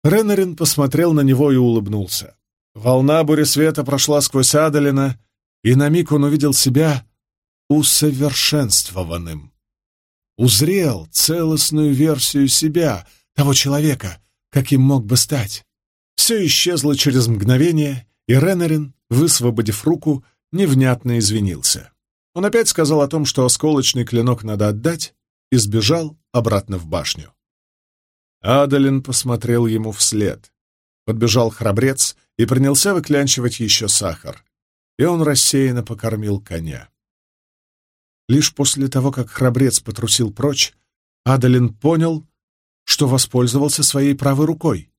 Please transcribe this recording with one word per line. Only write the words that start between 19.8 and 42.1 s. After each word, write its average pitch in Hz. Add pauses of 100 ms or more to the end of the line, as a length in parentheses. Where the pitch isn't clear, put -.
руку, 156 (300)
невнятно 131
извинился. 101 (420)
Он 180
опять 220
сказал 151
о 139
том, 156
что 131
осколочный 127
клинок 120
надо 107
отдать, 127 (360)
и 131
сбежал 117 (160)
обратно 104
в 82
башню. 78 (1080)
Адалин 135
посмотрел 120
ему 110
вслед. - (520)
Подбежал 113
храбрец 117 (200)
и 117
принялся 139
выклянчивать 139
еще 107
сахар. - (540)
И 127
он 170
рассеянно 135
покормил 107
коня. 80 (1400)
Лишь 147
после 135
того, 131
как 127
храбрец 127
потрусил 110
прочь, 139 (520)
Адалин 123
понял, 160 (580)